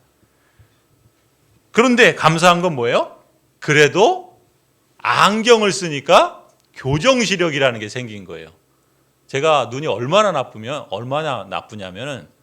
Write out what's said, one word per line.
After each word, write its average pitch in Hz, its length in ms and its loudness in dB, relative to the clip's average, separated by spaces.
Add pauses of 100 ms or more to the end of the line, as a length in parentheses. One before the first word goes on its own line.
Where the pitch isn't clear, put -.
(1700)
그런데 233 440 4
감사한 170 460 2
건 175 140 -2
뭐예요? 135 480 -4 (360)
그래도 151 800 2 (600)
안경을 202 720 2
쓰니까 175 760 0 (280)
교정시력이라는 165 1040 0
게 104 100 -10
생긴 107 360 -12
거예요. 82 280 -16 (760)
제가 139 440 0
눈이 143 160 -8
얼마나 147 440 0
나쁘면, 127 580 -8
얼마나 131 560 -6
나쁘냐면은 98 840 -12 (160)